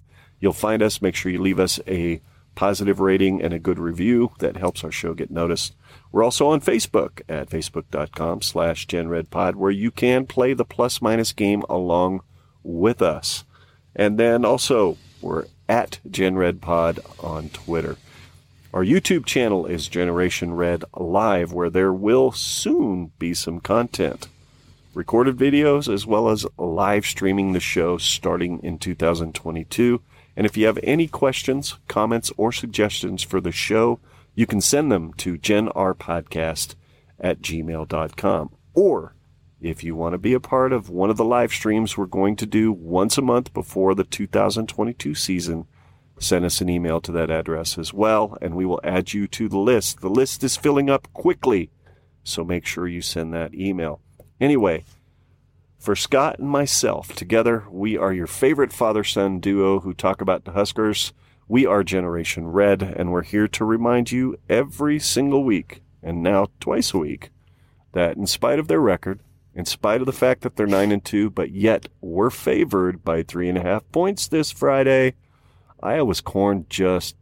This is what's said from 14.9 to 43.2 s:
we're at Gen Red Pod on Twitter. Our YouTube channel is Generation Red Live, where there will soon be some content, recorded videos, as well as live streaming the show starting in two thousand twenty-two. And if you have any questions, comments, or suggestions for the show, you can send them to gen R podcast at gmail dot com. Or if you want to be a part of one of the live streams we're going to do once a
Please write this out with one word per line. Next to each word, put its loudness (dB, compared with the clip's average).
we're -4
at 0
Gen 0
Red 0
Pod 0
on -8
Twitter. -6
Our 0
YouTube 2
channel 2
is -6
Generation -2
Red -2
Live, 0
where 0
there 2
will 4
soon -2
be -2
some -6
content, -2
recorded 2
videos, 4
as -2
well 2
as 0
live 0
streaming 0
the 0
show 0
starting -2
in -6
two -6
thousand 0
twenty-two. 0
And 0
if -2
you 4
have 2
any 2
questions, -2
comments, -2
or 0
suggestions -2
for -2
the -4
show, 0
you 2
can 0
send 2
them 0
to -6
gen 2
R 0
podcast -6
at -2
gmail -6
dot -4
com. 0
Or 2
if -8
you -6
want -2
to -4
be 0
a 2
part 0
of -4
one 0
of 2
the 2
live 2
streams 0
we're -2
going 0
to -6
do 2
once 0
a 0